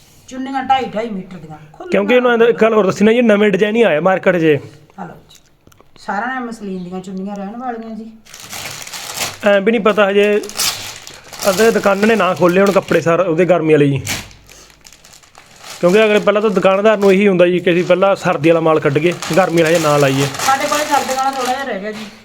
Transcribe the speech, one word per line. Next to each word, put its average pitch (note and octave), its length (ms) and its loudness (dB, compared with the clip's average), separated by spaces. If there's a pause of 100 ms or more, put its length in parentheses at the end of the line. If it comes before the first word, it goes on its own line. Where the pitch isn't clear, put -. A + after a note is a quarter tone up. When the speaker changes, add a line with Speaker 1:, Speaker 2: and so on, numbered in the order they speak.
(280)
Speaker 1:
ਚੁੰਨੀਆਂ C4 360 -8
ਢਾਈ C4+ 200 0
ਢਾਈ G#3+ 260 -6
ਮੀਟਰ F#3 260 -12
ਦੀਆਂ D#3 200 -18 (160)
ਖੁੱਲ੍ਹੀਆਂ। - 180 -16
Speaker 2:
ਕਿਉਂਕਿ G3+ 240 2
ਇਹਨੂੰ B3 180 4
ਐਂ A#3 160 4
ਇੱਕ G3 140 0
ਗੱਲ A3 120 4
ਹੋਰ G#3 120 4
ਦੱਸੀ F#3+ 180 0
ਨਾ A3 80 6
ਜੀ, B3 100 2
ਨਵੇਂ G#3 280 4
ਡਿਜ਼ਾਈਨ G#3 260 0
ਹੀ A#3 60 4
ਆਏ E3+ 180 4
ਮਾਰਕੀਟ F#3 360 2
'ਚ। D#3+ 220 2 (400)
Speaker 1:
ਆ F#3 60 -14
ਲਓ D#3+ 100 -18 (160)
ਜੀ, - 80 -20 (600)
ਸਾਰਾ G#3 280 -6
ਨਾ C4 140 -8
ਮਸਲਿਨ G#3 440 -10
ਦੀਆਂ F#3 160 -10
ਚੁੰਨੀਆਂ G3 360 -10
ਰਹਿਣ G3 200 -10
ਵਾਲੀਆਂ A3+ 400 -10
ਜੀ। A3+ 140 -14 (1300)
Speaker 2:
ਐਂ G3+ 160 2
ਵੀ G#3 120 0
ਨਹੀਂ A#3 80 -2
ਪਤਾ G3+ 300 0
ਹਜੇ G#3 300 2 (1080)
ਅੱਧੇ G#3 220 2
ਦੁਕਾਨ G3+ 360 0
ਨੇ A3+ 100 4
ਨਾ F#3 180 0
ਖੋਲ੍ਹੇ F3 260 2
ਹੁਣ G3+ 120 2
ਕੱਪੜੇ F3+ 280 0
ਸਰ E3 200 2
ਉਹਦੇ F3+ 240 0
ਗਰਮੀ D#3+ 300 2
ਵਾਲੇ D3 140 4
ਜੀ, C#3 100 -2 (1800)
ਕਿਉਂਕਿ F#3+ 240 4
ਅਗਲੇ G#3 140 2
ਪਹਿਲਾਂ G3+ 240 2
ਤਾਂ A3 80 0
ਦੁਕਾਨਦਾਰ G3 480 2
ਨੂੰ G3 140 4
ਇਹੀ G3+ 160 4
ਹੁੰਦਾ F3+ 180 4
ਜੀ F3+ 140 0
ਕਿ F#3 120 0
ਅਸੀਂ F3 120 0
ਪਹਿਲਾਂ F#3 320 2
ਸਰਦੀ E3 340 0
ਵਾਲਾ E3 100 4
ਮਾਲ D#3+ 200 2
ਕੱਢ C#3+ 180 0
ਕੇ E3+ 140 0 (240)
ਗਰਮੀ E3+ 260 2
ਵਾਲਾ D#3+ 120 2
ਹਜੇ E3+ 80 2
ਨਾ D3 140 2
ਲਾਈਏ। C#3 300 2 (200)
Speaker 1:
ਸਾਡੇ C#4 200 0
ਕੋਲੇ D4 180 -2
ਸਰਦੀ C4 300 -2
ਵਾਲਾ C4 160 -2
ਥੋੜ੍ਹਾ B3+ 220 -4
ਜਿਹਾ C4+ 120 -6
ਰਹਿ G#3 160 -8
ਗਿਆ G#3+ 120 -10
ਜੀ। G#3+ 140 -14 (180)